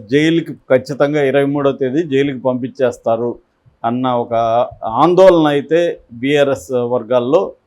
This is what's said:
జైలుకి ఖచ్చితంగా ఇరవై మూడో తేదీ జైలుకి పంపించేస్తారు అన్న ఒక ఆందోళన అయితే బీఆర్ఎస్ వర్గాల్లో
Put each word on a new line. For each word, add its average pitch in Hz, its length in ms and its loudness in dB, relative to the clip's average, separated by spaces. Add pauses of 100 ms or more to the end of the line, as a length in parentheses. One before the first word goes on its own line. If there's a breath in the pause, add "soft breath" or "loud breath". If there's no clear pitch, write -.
(100)
జైలుకి 156 440 0
ఖచ్చితంగా 143 680 -2
ఇరవై 139 220 2
మూడో 139 280 0
తేదీ 135 300 -2
జైలుకి 139 360 -2
పంపించేస్తారు 120 1000 -4 (460)
అన్న 127 240 -2
ఒక 120 260 -2 (500)
ఆందోళన 165 640 4
అయితే 147 540 0 (120)
బీఆర్ఎస్ 135 600 0
వర్గాల్లో 123 800 0 (140)